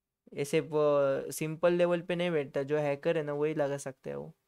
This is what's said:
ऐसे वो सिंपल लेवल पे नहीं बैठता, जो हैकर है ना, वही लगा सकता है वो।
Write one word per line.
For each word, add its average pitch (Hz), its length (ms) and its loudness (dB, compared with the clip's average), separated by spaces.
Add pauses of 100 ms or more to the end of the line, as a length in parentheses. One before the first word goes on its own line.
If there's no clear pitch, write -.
(360)
ऐसे 143 260 0
वो 147 680 2
सिंपल 160 420 0
लेवल 175 280 2
पे 175 140 -4
नहीं 175 140 0
बैठता, 143 340 -2
जो 147 140 0
हैकर 147 380 0
है 156 60 0
ना, 147 120 -4
वही 151 200 0
लगा 143 240 0
सकता 139 320 -10
है 143 60 -8
वो। 151 180 -12 (140)